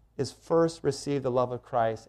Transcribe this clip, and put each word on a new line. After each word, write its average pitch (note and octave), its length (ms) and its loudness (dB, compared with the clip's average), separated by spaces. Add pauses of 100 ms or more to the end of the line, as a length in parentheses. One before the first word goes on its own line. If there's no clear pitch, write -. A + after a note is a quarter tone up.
(180)
is C3 120 -4
first E3 520 0
receive C#3+ 400 -2
the B2+ 80 -2
love B2 220 0
of A#2+ 100 -8
Christ, A2+ 460 -2